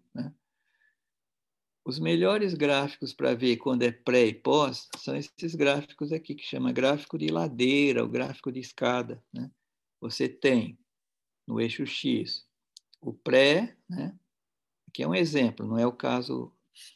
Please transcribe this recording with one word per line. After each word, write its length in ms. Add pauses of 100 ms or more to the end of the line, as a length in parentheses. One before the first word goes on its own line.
(160)
né? 180 (1500)
Os 140
melhores 540
gráficos 600
pra 200
ver 240
quando 260
é 80
pré 360
e 60
pós 540 (100)
são 180
esses 380
gráficos 600
aqui, 200
que 100
chama 280
gráfico 460
de 100
ladeira, 800
o 40
gráfico 420
de 80
escada, 640 (120)
né? 180 (480)
Você 300
tem 480 (680)
no 140
eixo 260
X 640 (540)
o 120
pré, 640 (140)
né? 280 (680)
Aqui 160
é 40
um 80
exemplo, 520
não 100
é 80
o 60
caso, 640 (420)